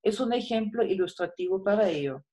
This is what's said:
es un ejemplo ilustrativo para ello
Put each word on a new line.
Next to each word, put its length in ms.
es 160
un 140
ejemplo 500
ilustrativo 800
para 260
ello 440